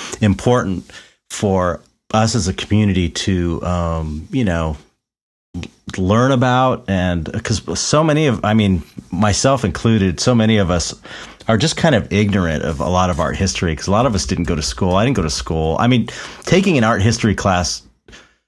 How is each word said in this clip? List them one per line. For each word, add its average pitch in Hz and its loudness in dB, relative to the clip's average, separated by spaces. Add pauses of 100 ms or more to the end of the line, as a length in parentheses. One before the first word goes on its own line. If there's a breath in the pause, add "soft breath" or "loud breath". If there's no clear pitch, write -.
(200 loud breath)
important 98 0 (400 loud breath)
for 92 0 (340)
us 110 2
as 92 0
a 95 -4
community 98 0
to, 87 -2
um, 82 -4
you 131 -2
know, 82 0 (1200)
learn 110 2
about, 127 2
and 90 -2 (140)
'cause - -4 (180)
so 151 0
many 156 2
of, 113 0
I 104 2
mean, 98 2 (300)
myself 107 2
included, 95 2
so 127 2
many 110 4
of 90 2
us 85 -2 (520 loud breath)
are 113 4
just 156 0
kind 156 2
of 90 -2
ignorant 98 2
of 76 -4
a 69 -2
lot 90 2
of 76 -2
art 78 -2
history 90 -2
'cause - -8
a 92 0
lot 113 2
of 117 0
us 92 -2
didn't 85 -2
go 87 -2
to 76 -4
school. 92 -2
I 101 4
didn't 127 0
go 92 0
to 78 -2
school. 80 -2
I 117 2
mean, 120 2 (380 loud breath)
taking 185 2
an 113 2
art 110 0
history 110 2
class 90 -2 (680 loud breath)